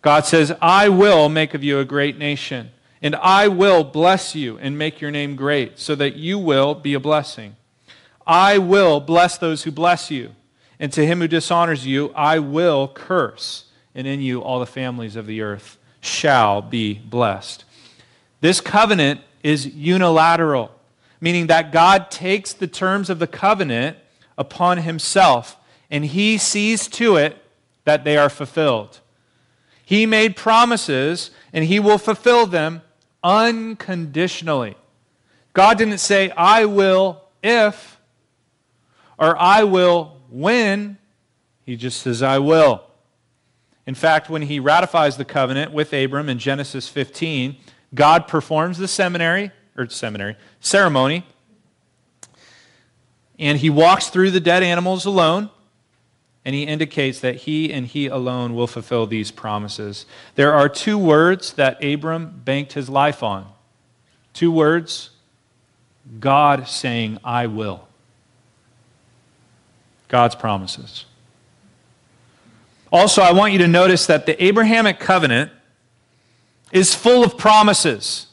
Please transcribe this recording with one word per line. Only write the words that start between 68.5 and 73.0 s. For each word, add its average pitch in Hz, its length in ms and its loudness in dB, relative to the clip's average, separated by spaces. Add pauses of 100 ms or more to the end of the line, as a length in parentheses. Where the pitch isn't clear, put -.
God's 120 260 2
promises. - 720 -10 (1900)
Also, 196 300 4